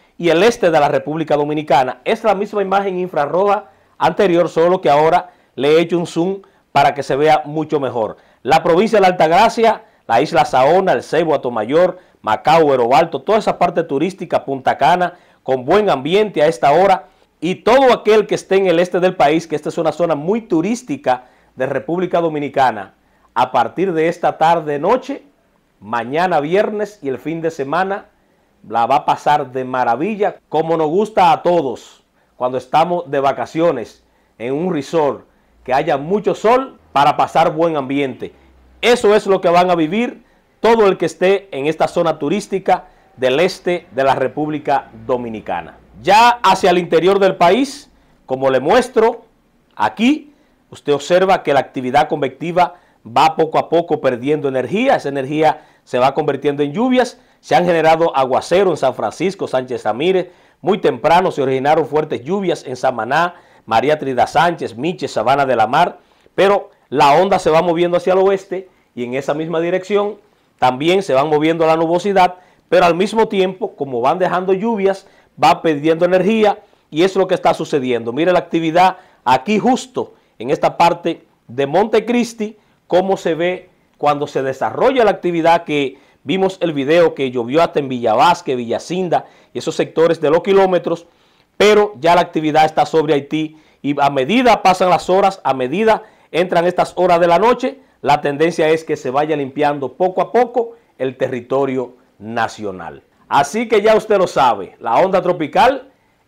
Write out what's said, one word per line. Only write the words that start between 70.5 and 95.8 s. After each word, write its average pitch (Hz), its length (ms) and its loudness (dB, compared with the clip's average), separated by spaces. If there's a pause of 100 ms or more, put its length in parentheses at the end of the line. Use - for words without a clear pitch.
también 147 440 0
se 139 120 -2
van 139 140 2
moviendo 160 380 2
la 160 100 2
nubosidad, 180 600 0 (320)
pero 180 180 4
al 170 80 2
mismo 214 340 0
tiempo, 190 480 -4
como 131 240 -6
van 147 180 0
dejando 180 340 -2
lluvias, 196 540 -2 (360)
va 170 200 2
perdiendo 160 420 0
energía 190 560 2 (300)
y 151 120 0
es 185 140 0
lo 185 100 2
que 185 80 0
está 165 200 0
sucediendo. 127 580 -2
Mire 165 200 0
la 180 60 2
actividad 170 580 0 (280)
aquí 135 340 0
justo 180 560 -2 (240)
en 120 120 -8
esta 156 260 -2
parte - 500 0 (220)
de 131 180 -4
Montecristi, 220 920 -2 (300)
cómo 185 300 0
se 175 180 -4
ve 175 360 -4 (280)
cuando 147 280 0
se 139 160 -6
desarrolla 185 600 0
la 202 60 4
actividad 170 540 0
que 143 340 -4 (260)
vimos 190 360 -2
el 170 120 -2
video 156 420 2
que 135 160 -4
llovió 123 320 -2
hasta 165 180 -2
en 135 80 -8
Villavasque, 127 680 0
Villacinda 139 680 -4 (260)
y - 60 -10
esos - 180 -6
sectores 165 440 0
de 147 100 0
los 170 120 2
kilómetros, 180 640 0 (500)
pero 208 440 2
ya 165 140 4
la 180 60 6
actividad 156 440 0
está 151 220 0
sobre 156 280 0
Haití 156 420 -4 (260)
y 139 180 -4
a 143 100 2
medida 202 520 2
pasan 185 280 2
las 165 180 0
horas, 190 360 2
a 135 100 0
medida 185 480 0 (300)